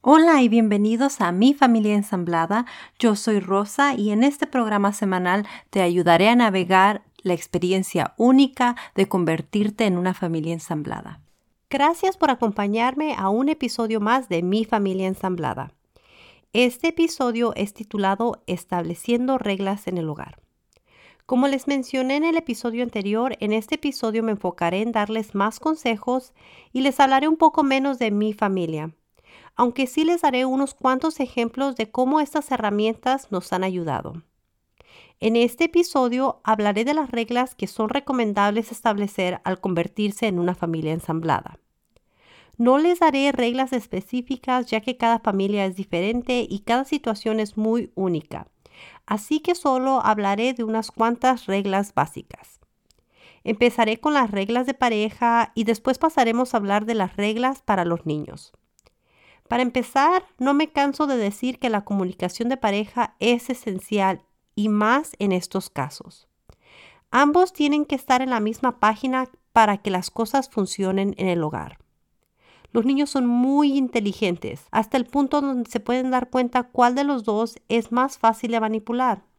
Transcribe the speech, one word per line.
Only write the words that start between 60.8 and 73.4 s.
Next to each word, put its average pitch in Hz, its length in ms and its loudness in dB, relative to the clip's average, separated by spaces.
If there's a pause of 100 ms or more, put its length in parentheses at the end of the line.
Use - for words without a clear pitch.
de 269 100 0
decir 226 420 -4
que 254 100 -2
la 208 140 0
comunicación 190 640 -4
de 262 80 0
pareja 214 640 -2
es 240 300 0
esencial 196 720 -2 (340)
y 208 140 0
más 220 500 2
en 196 140 0
estos 180 360 -4
casos. - 600 -10 (800)
Ambos 302 420 4
tienen 294 320 0
que 285 120 -4
estar 254 260 0
en 262 80 -2
la 240 100 0
misma 226 400 -2
página 254 480 0 (240)
para 208 280 4
que 208 120 -4
las 180 180 -4
cosas 254 400 -2
funcionen 196 680 -2
en 190 100 -2
el 170 160 0
hogar. 104 360 -8 (920)
Los 233 140 0
niños 277 240 0
son 262 160 0
muy 269 520 2